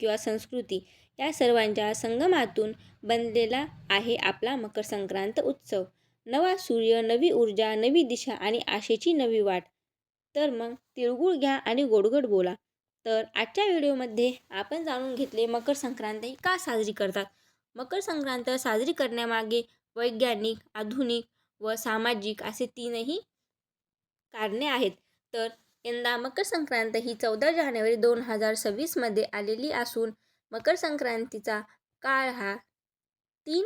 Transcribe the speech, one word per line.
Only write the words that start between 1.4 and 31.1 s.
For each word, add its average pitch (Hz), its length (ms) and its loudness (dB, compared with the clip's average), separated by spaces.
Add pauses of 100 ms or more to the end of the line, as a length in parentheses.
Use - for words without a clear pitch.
संगमातून 233 760 2 (300)
बनलेला 233 640 0 (240)
आहे 226 260 2
आपला 226 400 -2
मकर 220 260 -4
संक्रांत 196 580 -4
उत्सव. 202 440 -2 (420)
नवा 339 300 2
सूर्य, 226 440 2
नवी 240 300 4
ऊर्जा, 220 440 2
नवी 262 280 4
दिशा 240 320 -2
आणि 214 240 0
आशेची - 540 0
नवी 233 280 2
वाट. 190 220 2 (720)
तर 294 160 2
मग 233 240 -6 (220)
तिळगुळ 254 400 2
घ्या 269 180 2
आणि 262 300 0
गोडगोड 226 420 4
बोला. 185 280 2 (500)
तर 220 200 0 (100)
आजच्या 226 300 0
व्हिडिओमध्ये 254 680 2 (180)
आपण 339 340 -6
जाणून 262 300 -4
घेतले 233 320 0
मकर 233 260 0
संक्रांत 226 520 -6
ही 262 100 -10
का 359 240 -2
साजरी 220 340 -2
करतात. 196 320 -2 (500)
मकर 262 260 -6
संक्रांत 269 500 -4
साजरी 254 420 0
करण्यामागे 233 680 -2 (340)
वैज्ञानिक, 226 600 0 (180)
आधुनिक 233 500 -2 (360)
व 220 140 -2
सामाजिक 220 680 -2
असे 220 240 -6
तीनही 240 540 -6 (1120)
कारणे 220 340 -2
आहेत. 262 240 2 (420)
तर 226 160 -2 (360)
यंदा 240 320 -2
मकर 262 260 -4
संक्रांत 240 540 0
ही 233 180 -2
चौदा 226 380 2
जानेवारी 233 440 2
दोन 233 220 4
हजार 220 360 0
सव्वीसमध्ये 220 800 0
आलेली 220 380 -4
असून 226 400 -2 (420)
मकर 233 220 2
संक्रांतीचा 233 840 -4 (420)